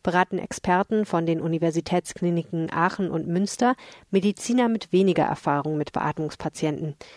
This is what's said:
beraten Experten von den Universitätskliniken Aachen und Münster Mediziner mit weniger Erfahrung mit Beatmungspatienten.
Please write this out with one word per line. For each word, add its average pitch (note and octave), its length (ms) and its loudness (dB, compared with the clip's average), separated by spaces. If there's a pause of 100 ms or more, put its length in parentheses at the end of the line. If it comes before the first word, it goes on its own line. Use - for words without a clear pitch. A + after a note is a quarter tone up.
beraten F3+ 340 0
Experten G3+ 680 0
von E3 180 0
den E3 160 0
Universitätskliniken E3 1300 0
Aachen F3+ 400 0
und E3 160 -4
Münster G3+ 480 0 (360)
Mediziner G#3 580 2
mit A3+ 240 -2
weniger F3+ 320 4
Erfahrung D3+ 540 -2
mit - 140 -4
Beatmungspatienten. D3+ 1040 -4 (220)